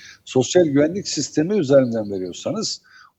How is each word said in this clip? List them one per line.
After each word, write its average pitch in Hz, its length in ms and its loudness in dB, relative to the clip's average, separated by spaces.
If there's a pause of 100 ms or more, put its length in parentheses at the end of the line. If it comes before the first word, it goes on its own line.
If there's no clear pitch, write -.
(260)
sosyal 165 400 4
güvenlik 151 420 2
sistemi 156 500 -2
üzerinden 127 540 0
veriyorsanız 98 680 -6 (380)